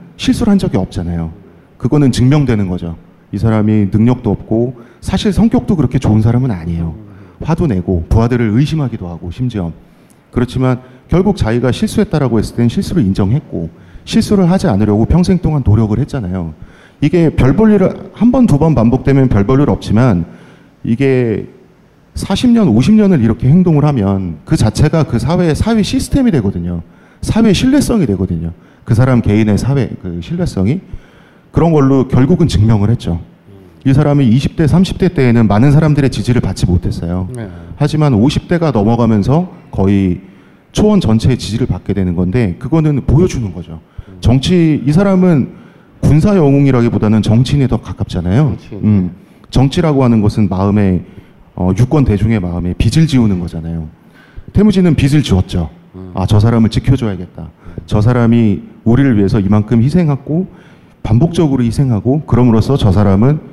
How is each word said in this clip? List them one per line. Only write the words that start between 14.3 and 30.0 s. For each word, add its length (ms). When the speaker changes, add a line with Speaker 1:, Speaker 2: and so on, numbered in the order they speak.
Speaker 1:
하지 180
않으려고 380
평생 340
동안 260
노력을 340
했잖아요. 540
이게 280
별 260
볼 180
일을 400
한 180
번, 160
두 100
번 160
반복되면 540
별 180
볼 140
일 100
없지만 560
이게 680
사십 360
년, 180
오십 240
년을 280
이렇게 280
행동을 340
하면 640
그 100
자체가 480
그 160
사회의 340
사회 300
시스템이 480
되거든요. 500
사회 300
신뢰성이 540
되거든요. 480
그 80
사람 280
개인의 360
사회 320